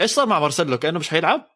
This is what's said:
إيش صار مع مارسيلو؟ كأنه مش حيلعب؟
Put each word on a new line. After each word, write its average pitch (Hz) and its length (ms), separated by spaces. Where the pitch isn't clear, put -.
إيش 220 100
صار 277 160
مع 190 140
مارسيلو؟ 147 380
كأنه 160 200
مش 147 100
حيلعب؟ 170 480